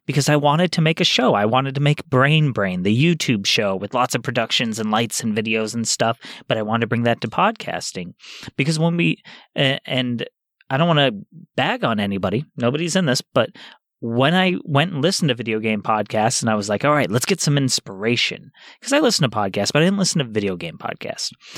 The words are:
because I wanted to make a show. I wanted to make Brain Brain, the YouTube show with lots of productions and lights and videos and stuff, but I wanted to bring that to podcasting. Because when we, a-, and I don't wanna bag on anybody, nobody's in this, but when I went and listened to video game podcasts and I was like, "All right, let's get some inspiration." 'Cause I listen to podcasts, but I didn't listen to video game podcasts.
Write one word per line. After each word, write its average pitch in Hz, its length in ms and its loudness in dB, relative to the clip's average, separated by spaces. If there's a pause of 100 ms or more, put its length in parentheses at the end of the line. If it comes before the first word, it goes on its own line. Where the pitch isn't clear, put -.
because 143 240 0
I 151 80 4
wanted 147 360 2
to 170 80 2
make 160 200 2
a 170 40 2
show. 240 280 2
I 101 120 2
wanted 131 300 0
to 143 60 -2
make 147 240 2
Brain 143 480 4
Brain, 92 300 -2
the 104 120 4 (200)
YouTube 110 300 0
show 101 300 0
with 98 180 -6
lots 123 220 0
of 120 80 -4
productions 117 560 -2
and 107 120 -2
lights 110 300 0
and 110 160 -2
videos 110 360 -2
and 117 140 -4
stuff, 113 300 0 (300)
but 117 100 0
I 110 60 -2
wanted 113 180 0
to 117 60 0
bring 117 160 0
that 117 180 2
to 113 80 -2
podcasting. 180 840 -4 (440)
Because 156 220 0
when 170 160 2
we, 170 260 0 (360)
a-, 135 280 0
and 123 400 -4 (440)
I 131 80 0
don't 165 100 2
wanna 143 240 4 (460)
bag 208 260 0
on 113 160 0
anybody, 98 460 -2 (100)
nobody's 147 400 -2
in 185 100 2
this, 135 160 0
but - 280 -2 (500)
when 123 340 0
I 185 200 2 (100)
went 151 300 0
and 139 80 -4
listened 175 260 2
to 123 80 2
video 113 240 -2
game 107 220 -2
podcasts 110 600 0
and 117 80 0
I 110 60 2
was 101 140 -2
like, 104 160 0
"All 147 80 4
right, 131 180 2
let's 120 140 0
get 196 160 0
some 143 160 2
inspiration." 117 920 -2 (300)
'Cause - 120 -6
I 294 60 4
listen 208 300 2
to - 60 -8
podcasts, 101 380 -2
but 147 80 4
I 165 40 4
didn't 196 140 2
listen 180 200 0
to 135 60 0
video 104 300 -2
game 85 220 -10
podcasts. - 540 -10 (260)